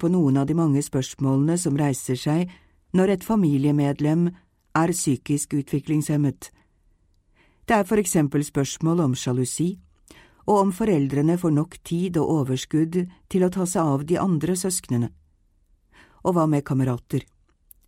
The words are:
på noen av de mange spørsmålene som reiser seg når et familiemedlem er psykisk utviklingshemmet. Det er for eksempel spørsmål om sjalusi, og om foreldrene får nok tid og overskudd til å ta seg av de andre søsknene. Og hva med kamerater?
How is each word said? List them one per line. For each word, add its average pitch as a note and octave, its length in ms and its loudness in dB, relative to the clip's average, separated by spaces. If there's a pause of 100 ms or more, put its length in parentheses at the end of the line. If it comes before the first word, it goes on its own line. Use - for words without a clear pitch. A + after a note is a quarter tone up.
på E3+ 80 2
noen C#3+ 320 4
av C#3 80 -2
de D#3 80 0
mange D3 240 2
spørsmålene C#3 800 0
som C#3+ 160 -2
reiser C3+ 400 -2
seg E3 320 -2 (480)
når G3 180 4
et F3+ 120 -8
familiemedlem D3 1040 2 (520)
er E3+ 140 0
psykisk C#3+ 640 -4
utviklingshemmet. D3 920 -2 (1200)
Det A#3 80 4
er G3 80 2
for G#3 160 2
eksempel D3 420 2
spørsmål D#3+ 640 -2
om B2+ 80 2
sjalusi, C3 640 -4 (720)
og G#3 100 4
om G3 160 2
foreldrene D#3 640 2
får E3+ 160 0
nok D3 320 -2
tid F3 320 -2
og D3+ 220 0
overskudd D3+ 580 -2 (320)
til F#3 160 2
å F#3 80 2
ta F#3 160 -2
seg D#3+ 240 0
av C#3+ 160 -2
de F3 80 0
andre F3 400 0
søsknene. B2 540 -4 (1120)
Og F3+ 80 0
hva D#3+ 160 2
med C#3+ 160 0
kamerater? C3 640 -2 (600)